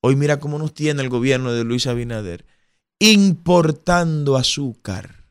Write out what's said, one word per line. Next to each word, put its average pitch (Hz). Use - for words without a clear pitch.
Hoy 135
mira 143
cómo 147
nos 151
tiene 151
el 131
gobierno 127
de 117
Luis 120
Abinader, 117
importando 170
azúcar. 123